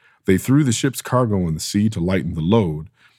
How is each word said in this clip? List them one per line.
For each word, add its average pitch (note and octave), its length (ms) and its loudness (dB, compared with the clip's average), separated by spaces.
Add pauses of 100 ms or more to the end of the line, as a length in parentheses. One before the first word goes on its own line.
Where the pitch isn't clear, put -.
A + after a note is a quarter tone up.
(260)
They F#2+ 120 4
threw C#3 280 2
the A#2+ 80 2
ship's - 280 -2
cargo G#2 460 0
in D#2+ 60 -2
the D#2+ 80 -8
sea G#2 280 0
to G#2+ 120 -6
lighten F2 320 -2
the E2 80 -6
load. E2 480 0 (300)